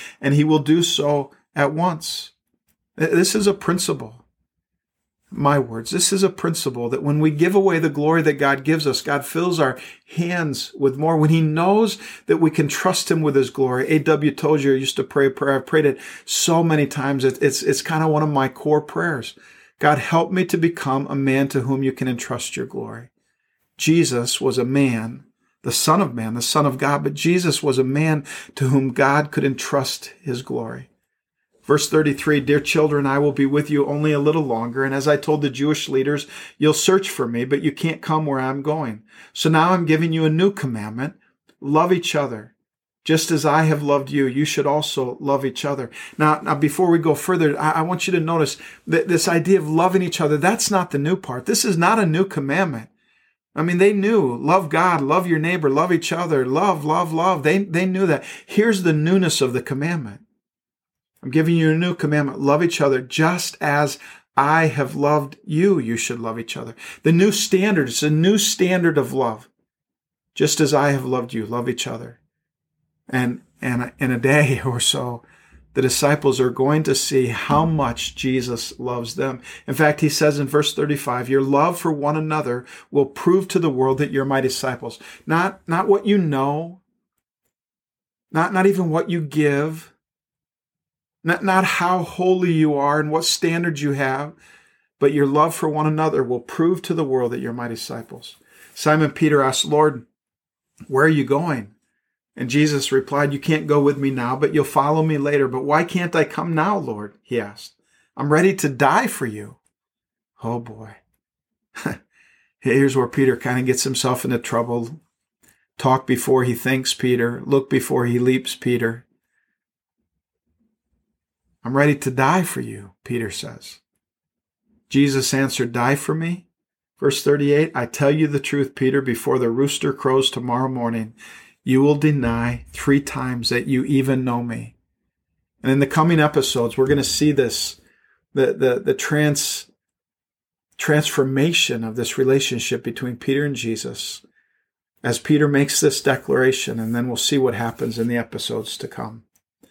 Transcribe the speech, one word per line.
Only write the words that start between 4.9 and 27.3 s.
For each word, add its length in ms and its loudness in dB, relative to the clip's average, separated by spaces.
My 260 2
words, 320 -6
this 220 0
is 100 2
a 80 4
principle 600 -4
that 120 -4
when 160 0
we 140 4
give 240 2
away 240 4
the 100 0
glory 320 2
that 120 2
God 280 0
gives 240 0
us, 160 0
God 240 -4
fills 320 -2
our 180 2
hands 640 -4
with 180 2
more. 200 0
When 120 4
he 120 4
knows 580 2
that 120 2
we 140 4
can 160 0
trust 420 -2
him 100 2
with 140 2
his 160 2
glory. 380 0
A 100 4
W 320 2
Tozier 460 2
used 180 -4
to 80 -4
pray 240 0
a 40 2
prayer. 260 -2
I've 100 -4
prayed 200 2
it 120 0
so 380 2
many 240 2
times. 380 -4
It, 180 2
it's, 220 0
it's 180 0
kinda 240 0
one 160 2
of 80 0
my 180 0
core 320 0
prayers. 540 -6
"God, 180 4
help 340 0
me 140 2
to 100 -2
become 520 0
a 60 -6
man 340 2
to 120 -2
whom 240 -2
you 80 0
can 160 -4
entrust 480 -6
your 100 -6
glory." 440 -12
Jesus 640 2
was 180 0
a 60 2
man, 600 0
the 80 -6
Son 300 2
of 140 -2
Man, 200 -6
the 80 -4
Son 240 0
of 120 -2
God, 260 -2
but 100 -2
Jesus 480 0